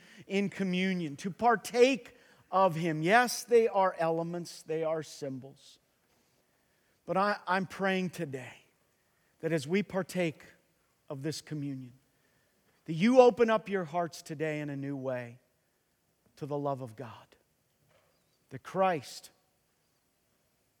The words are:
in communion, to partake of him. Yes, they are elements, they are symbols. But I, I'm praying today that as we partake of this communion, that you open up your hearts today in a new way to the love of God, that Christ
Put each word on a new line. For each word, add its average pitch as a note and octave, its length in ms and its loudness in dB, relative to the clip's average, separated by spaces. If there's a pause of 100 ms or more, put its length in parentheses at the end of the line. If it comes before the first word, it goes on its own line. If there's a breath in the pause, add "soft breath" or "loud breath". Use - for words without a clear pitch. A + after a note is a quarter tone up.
(260 loud breath)
in G3 240 0
communion, F3+ 680 -2
to G3 140 -8
partake A#3+ 840 2 (360 soft breath)
of F#3 240 4
him. D#3+ 260 -2
Yes, A3 440 4
they A3+ 240 6
are F#3+ 300 2
elements, E3 680 -4
they D#3+ 180 -4
are D#3+ 180 -2
symbols. C3+ 760 -12 (1300)
But F3 100 -4
I, G3+ 200 2 (120)
I'm F#3 160 0
praying F#3+ 460 -2
today C3 540 -10 (760)
that D#3+ 120 -2
as D3 140 -2
we F#3+ 160 0
partake F3+ 600 -4 (640)
of C3+ 140 -10
this D3+ 180 -6
communion, C#3 520 -10 (920)
that D#3+ 100 -6
you A#3+ 260 8
open A#3+ 300 6
up A3 180 0
your F#3+ 160 -2
hearts E3+ 380 -4
today D3+ 380 -4
in D3 100 -6
a C#3 60 -6
new C#3 200 -6
way B2+ 420 -6 (960)
to D#3 100 -8
the D3 100 -4
love C#3 260 -4
of A2+ 120 -12
God, B2 140 -14 (1400)
that C3+ 120 -14
Christ F3+ 680 -2 (1500)